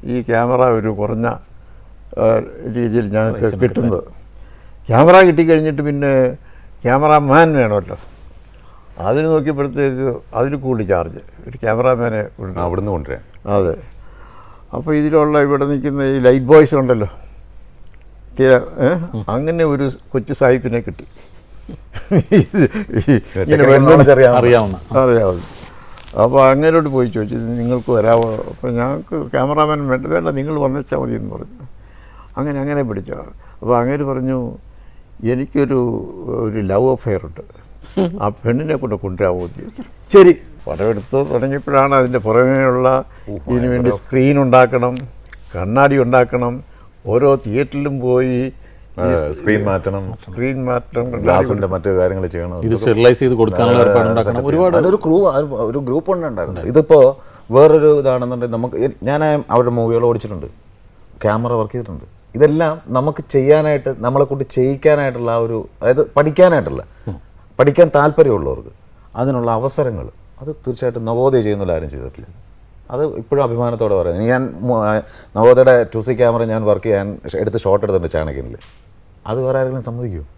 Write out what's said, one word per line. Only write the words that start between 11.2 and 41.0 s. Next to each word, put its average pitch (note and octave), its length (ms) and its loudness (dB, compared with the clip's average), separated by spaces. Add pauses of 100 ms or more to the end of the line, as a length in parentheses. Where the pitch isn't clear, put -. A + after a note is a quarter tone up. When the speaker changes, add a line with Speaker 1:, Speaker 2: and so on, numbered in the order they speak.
Speaker 1:
ഒരു - 160 -18
ക്യാമറാമാനെ A#2 580 0 (160)
കൊണ്ട് F#2 280 -10
Speaker 3:
അവിടുന്ന് F#2+ 300 -4
കൊണ്ടുവരാൻ. C#2 280 -10 (320)
Speaker 1:
അതെ. F2+ 180 0 (1000)
അപ്പോൾ D#3 240 -4
ഇതിലുള്ള D3+ 480 2
ഇവിടെ C#3 240 0
നിൽക്കുന്ന C#3 420 -4
ഈ - 20 -2 (120)
ലൈറ്റ് B2+ 240 2
ബോയ്സ് D#3 300 6
ഉണ്ടല്ലോ, A#2 280 0 (1300)
തീരെ, C3 220 6 (280)
ഏ? E3+ 60 2 (420)
അങ്ങനെ E3 260 -2 (120)
ഒരു C#3 140 -2 (260)
കൊച്ചു C3+ 180 -4 (120)
സായിപ്പിനെ A#2+ 440 0
കിട്ടി. - 180 -14 (640)
<laughs> - 720 0
ഇത് F#3+ 220 0 (380)
ഈ C#3+ 120 2 (300)
ഇങ്ങനെ D3+ 180 2
Speaker 3:
technical C3+ 240 6
knowledge D3 300 8
അറിയാവുന്ന. B2 240 6
Speaker 2:
അറിയാവുന്ന. A#2 360 4 (280)
Speaker 1:
അറിയാവുന്ന. G2 540 0 (580)
അപ്പോൾ B2 240 4 (100)
അങ്ങേരോട് D#3 380 2
പോയി C3 200 0
ചോദിച്ചു, G#2+ 280 -6
"ഇത് A#2 100 -6 (120)
നിങ്ങൾക്ക് A#2+ 340 -4
വരാമോ?" A#2 340 2 (240)
അപ്പോൾ, - 200 -10
"ഞങ്ങൾക്ക് B2+ 460 -6 (140)
ക്യാമറാമാൻ D3 580 -2
വേണ്ട." C3 180 -4
"വേണ്ട, E3 220 -2
നിങ്ങൾ D3 300 -4
വന്നേച്ചാൽ C#3+ 400 -4
മതി" B2 160 -6
എന്ന് G#2 160 -8
പറഞ്ഞു. - 360 -16 (680)
അങ്ങനെ, C#3+ 240 -6
അങ്ങനെ C#3+ 220 -4
പിടിച്ചോ. G2+ 360 -8 (420)
അപ്പോൾ A#2 180 0
അങ്ങേര് C#3 260 -2
പറഞ്ഞു, C3 340 -4 (840)
"എനിക്കൊരു, C3 560 -2 (580)
ഒരു A2 220 -6
ലവ് G2+ 300 0
അഫെയർ A2 340 -4
ഉണ്ട്, E2 180 -16 (800)
ആ G#2 60 -2
പെണ്ണിനെ C3+ 480 -4
കൊണ്ട് B2 180 -6
കൊണ്ടുവരാമോ?" F#2 440 -4
എന്ന് F2 220 -10
ചോദിച്ചു. A3+ 240 -16 (280)
"ശരി." F#3 220 10 (340)
പടം E2 200 -4
എടുത്ത് A2+ 300 -4 (140)